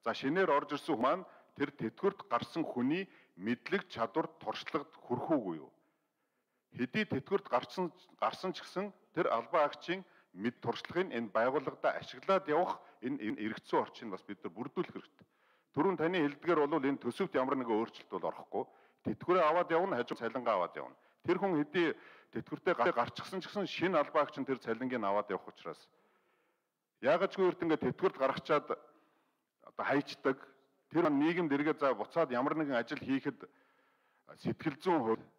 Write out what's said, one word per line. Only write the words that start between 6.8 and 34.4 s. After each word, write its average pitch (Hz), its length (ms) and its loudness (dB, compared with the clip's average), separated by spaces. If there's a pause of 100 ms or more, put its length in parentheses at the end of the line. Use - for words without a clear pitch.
тэтгэврт - 460 -2
гарсан, 175 400 -2 (300)
гарсан - 340 -2
ч - 80 -12
гэсэн - 320 -8 (160)
тэр - 240 0
албан 147 320 2
хаагчийн 180 400 -6 (260)
мэд 107 300 -4
туршлагыг 160 480 -4
энэ 117 240 -4
байгууллагад 135 640 0
ашиглаад 185 480 -2
явах 151 320 2 (240)
энэ, 131 160 -4
энэ 107 240 -4
эрх 107 240 -4
зүйн 127 160 2
орчинд 113 320 -8
бас - 80 -12
бид 101 220 -12
нар 92 100 -10
бүрдүүлэх - 400 -6
хэрэгтэй. - 320 -18 (480)
Түрүүн 160 240 2
таны 165 240 2
хэлдгээр 151 400 2
бол 143 240 2
энэ 139 160 0
төсөвт 120 320 -2
ямар 131 240 2
нэгэн 117 160 0
өөрчлөлт - 400 -2
бол 85 160 -2
орохгүй. 95 340 -6 (380)
Тэтгэврээ 170 400 0
аваад 165 320 2
явна, 170 240 2
хажуу 123 160 -2
цалингаа 120 400 -2
аваад 87 240 0
явна. 64 180 -12 (300)
Тэр 175 160 2
хүн 185 160 2
хэдий 151 400 0 (400)
тэтгэвртээ 156 400 -2
гар-, 135 160 2
гарчихсан - 480 -4
ч - 80 -14
гэсэн 196 160 -4
шинэ 170 320 2
албан 147 240 2
хаагч 143 160 -2
нь 131 80 -4
тэр 131 160 -4
цалингийг 120 400 -2
аваад 101 240 2
явах 90 240 -4
учраас - 300 -14 (1200)
яагаад 170 320 2
ч - 80 -6
үерт 175 240 2
ингээд 156 160 2
тэтгэврт 131 320 0
гаргачаад - 640 0 (880)
одоо - 180 -8
хайчдаг. 139 540 0 (520)
Тэр 165 200 4
нийгэмд 160 400 2
эргээд 143 320 2
за 135 120 6
буцаад 135 360 0
ямар 131 240 2
нэгэн 143 240 0
ажил 127 200 -2
хийхэд 135 480 -2 (960)